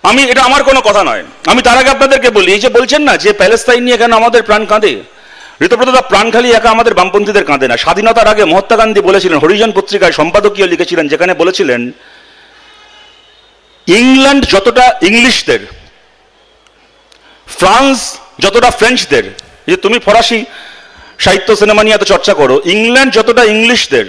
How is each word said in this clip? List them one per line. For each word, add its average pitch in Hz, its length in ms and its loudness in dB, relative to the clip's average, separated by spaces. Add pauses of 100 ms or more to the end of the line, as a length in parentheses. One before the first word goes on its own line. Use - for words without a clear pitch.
আমি, 240 180 2 (100)
এটা 262 160 2
আমার 277 200 2
কোনো 269 200 2
কথা 202 200 2
নয়। 104 140 -4 (280)
আমি 240 160 2
তার 240 140 4
আগে 262 140 2
আপনাদেরকে 269 420 0
বলি, 185 200 2
এই 208 80 -4
যে 247 120 2
বলছেন 262 320 0
না 208 60 2 (100)
যে 208 60 2 (100)
প্যালেস্তাইন 233 460 0
নিয়ে 247 140 0
কেন 233 200 2
আমাদের 233 280 2
প্রাণ 214 220 0
কাঁদে, 208 240 0 (720)
ঋতব্রত 240 300 0
দা, 254 140 4
প্রাণ 220 240 0
খালি 247 140 2 (100)
একা 233 180 2
আমাদের 233 220 0
বামপন্থীদের 196 520 0
কাঁদে 135 180 0
না। 120 160 -2
স্বাধীনতার 214 480 2
আগে 208 200 2
মহাত্মা 196 280 0
গান্ধী 214 280 2
বলেছিলেন, 180 340 0
হরিজন 208 340 0
পত্রিকায় 190 420 -2
সম্পাদকীয় 196 540 0
লিখেছিলেন, 170 400 -4
যেখানে 175 200 -2 (100)
বলেছিলেন, 175 380 -2 (2000)
ইংল্যান্ড 262 560 0 (120)
যতটা 240 320 2 (240)
ইংলিশদের, 220 520 -2 (2000)
ফ্রান্স 247 400 2 (460)
যতটা 233 340 2
ফ্রেঞ্চদের, 208 460 -2 (440)
এই 160 40 -4
যে 180 120 -6
তুমি 220 220 -2
ফরাসি 226 320 0 (840)
সাহিত্য 196 240 -2 (120)
সিনেমা 214 240 2
নিয়ে 220 140 0
এত 202 140 -2
চর্চা 196 280 0
করো, 131 160 2 (180)
ইংল্যান্ড 240 440 0
যতটা 240 240 2 (120)
ইংলিশদের 220 540 -2